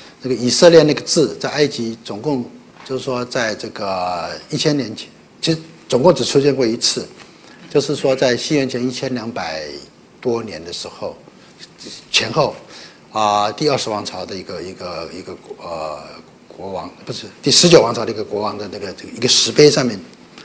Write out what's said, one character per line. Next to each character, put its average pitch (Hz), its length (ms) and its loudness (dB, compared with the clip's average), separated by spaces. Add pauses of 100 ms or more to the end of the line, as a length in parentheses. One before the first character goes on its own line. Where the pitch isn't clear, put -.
(220)
那 127 80 -4
个 131 40 0
以 120 140 0
色 - 220 6
列 165 140 10
那 147 100 4
个 - 80 -4
字， 135 360 2
在 135 120 -6
埃 147 160 2
及 113 360 -4
总 104 200 -10
共 139 200 -2 (400)
就 131 140 -6
是 120 80 -8
说， 123 220 -2
在 117 280 -2
这 113 160 -8
个 90 600 -4 (180)
一 156 80 -4
千 147 180 2
年 110 220 -4
前， - 100 -14 (360)
其 165 100 0
实 156 60 -2 (280)
总 123 160 2
共 170 120 6
只 123 100 -2
出 - 160 2
现 139 160 4
过 131 80 2
一 117 140 0
次， - 280 -2 (640)
就 - 100 0
是 147 160 0
说 131 220 2
在 127 180 2
西 120 220 -2
元 135 100 2
前 123 160 -4
一 131 80 -2
千 131 220 -6
两 117 180 -6
百 80 360 -6 (520)
多 117 240 -2
年 87 220 -10
的 85 80 -12
时 - 160 -10
候， - 260 -10 (960)
前 - 220 0
后， 139 240 0 (560)
啊， 104 400 2
第 151 160 -2
二 135 80 2
十 113 140 -4
王 104 120 -2
朝 92 220 -10
的 87 100 -12
一 95 80 -10
个， 87 200 -10
一 92 100 -10
个， 82 400 -10
一 87 80 -12
个， 90 160 -14 (220)
呃， 78 440 -8 (460)
国 95 240 -12
王， 87 180 -8 (160)
不 135 60 -8
是， 113 140 -12 (160)
第 143 80 2
十 - 160 6
九 165 140 10
王 113 140 4
朝 113 100 -4
的 107 80 -2
一 - 20 -12
个 107 80 -6
国 104 200 -4
王 101 160 -4
的 104 120 -10
那 101 80 -12
个， 98 140 -8
这 - 140 -16
个 - 100 -16
一 - 20 -12
个 120 80 0
石 - 240 4
碑 147 200 8
上 135 160 2
面， 107 120 -4 (460)